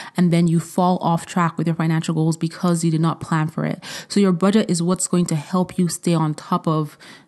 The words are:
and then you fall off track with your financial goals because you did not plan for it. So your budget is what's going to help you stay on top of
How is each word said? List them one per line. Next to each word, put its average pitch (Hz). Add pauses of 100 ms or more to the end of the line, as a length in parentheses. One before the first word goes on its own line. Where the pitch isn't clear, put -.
(180)
and 175
then 170
you 165
fall 180
off 165
track 175
with 160
your 165
financial 160
goals 160
because 165
you 165
did 156
not 160
plan 156
for -
it. - (280)
So 202
your 190
budget 208
is 170
what's 180
going 180
to 151
help 185
you 180
stay 170
on 156
top -
of 156 (300)